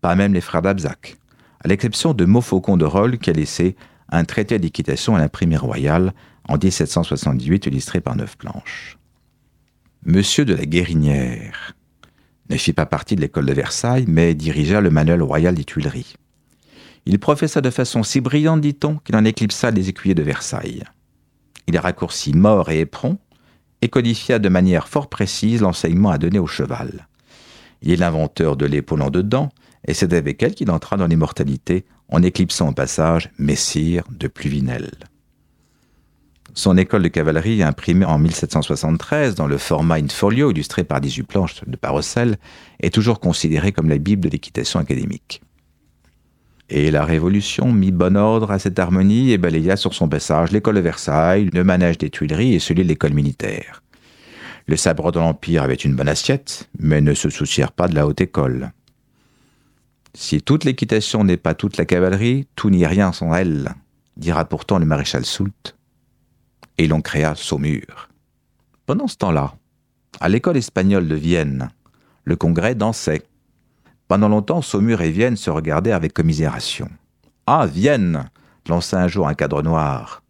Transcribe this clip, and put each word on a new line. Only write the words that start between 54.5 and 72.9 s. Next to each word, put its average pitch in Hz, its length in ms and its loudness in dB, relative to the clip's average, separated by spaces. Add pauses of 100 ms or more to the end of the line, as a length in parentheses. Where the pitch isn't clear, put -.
Le 76 100 2
sabre 80 360 0
de 82 60 0
l'Empire 82 440 0
avait 67 120 0
une 69 220 0
bonne 69 120 0
assiette, - 600 -4 (100)
mais 76 220 2
ne 73 140 4
se 73 160 -2
soucièrent 71 420 -2
pas 87 160 0
de 85 60 -2
la 73 120 2
haute 73 140 -2
école. « 65 520 -2 (1400)
Si - 280 -4
toute 156 220 0
l'équitation 110 580 0
n'est 90 140 4
pas 80 180 0
toute - 220 -4
la 87 80 0
cavalerie, 98 720 0
tout 107 140 0
n'est 90 160 6
rien 92 260 2
sans 85 220 -2
elle », 82 400 -2 (420)
dira 82 280 -2
pourtant 85 340 -2
le 80 80 2
maréchal 71 380 0
Soult. - 520 -8 (1000)
Et 80 80 4
l'on 78 160 2
créa 76 320 -2
Saumur. - 720 -6 (800)
Pendant 233 200 -2
ce - 100 -8
temps-là, 76 380 -2 (640)
à 82 80 0
l'école 123 280 2
espagnole 95 520 0
de 78 60 0
Vienne, 73 540 -2 (560)
le 82 120 -2
congrès 87 380 0
dansait. 104 480 -2 (840)